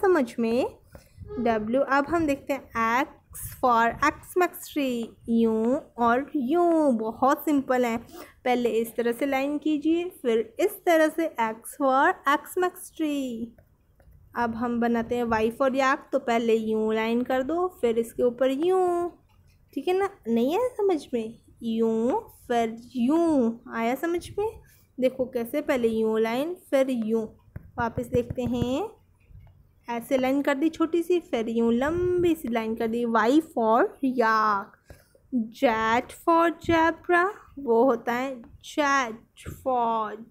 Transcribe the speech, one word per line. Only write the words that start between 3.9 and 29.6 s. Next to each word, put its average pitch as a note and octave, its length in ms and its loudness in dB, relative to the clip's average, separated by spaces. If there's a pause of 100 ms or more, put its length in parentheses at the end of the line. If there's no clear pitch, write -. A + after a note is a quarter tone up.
X - 320 -4
max F4 320 -2
tree, B3 360 -2 (220)
यूँ A3+ 480 2 (220)
और A#3+ 380 0
यूँ, D#4 600 2
बहुत A3 480 0
सिंपल C4 400 2
है। A#3 120 -2 (480)
पहले B3 260 0
इस A3+ 260 -2
तरह A#3 160 0
से C4 140 -2
लाइन C#4 320 -2
कीजिए, D#4 460 0 (180)
फिर A3+ 380 0
इस G4+ 120 2 (140)
तरह D#4+ 240 6
से D#4+ 320 -4
X A3 380 -6
for C#4 320 4 (180)
X D4 280 -2
max F4+ 380 -4
tree। C4 500 -4 (880)
अब A#3 200 -2
हम A#3+ 240 -2
बनाते A#3 360 0
हैं A#3+ 100 -2
Y A3+ 300 0
for C4+ 160 2
yak, C4+ 260 2 (140)
तो C#4 80 2
पहले A#3 340 2
यूँ A3 400 0
लाइन A3+ 280 0
कर C4 200 -2
दो, E4 240 -2 (140)
फिर A#3 180 0
इसके A#3 240 -4
ऊपर B3 280 2 (100)
यूँ, F4 500 0 (600)
ठीक C#4+ 160 -6
है F#4 100 2
ना, G4 100 0 (200)
नहीं A#3 280 2
आया B4 200 0
समझ F#4+ 380 0
में, A3+ 240 -6 (240)
यूँ A3+ 580 0 (280)
फिर A3+ 280 0 (200)
यूँ, C4+ 640 2 (140)
आया A3+ 200 -2
समझ E4+ 440 -4
में। G#4 100 -2 (500)
देखो B3+ 280 0
कैसे, A#3+ 340 -4
पहले B3+ 280 0
यूँ A3 320 0
लाइन, B3+ 340 -2 (160)
फिर C4+ 200 2
यूँ। A3+ 340 -2 (540)
वापस A#3+ 280 -4
देखते A#3+ 380 -2
हैं, B3 440 -2 (1000)